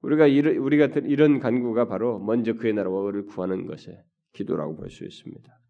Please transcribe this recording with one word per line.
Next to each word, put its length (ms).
우리가 240
이러-, 360
우리가 260
드-, 120
이런 400
간구가 460
바로 320
먼저 360
그의 180
나라와 340
의를 200
구하는 400
것의 360
기도라고 440
볼 140
수 140
있습니다. 640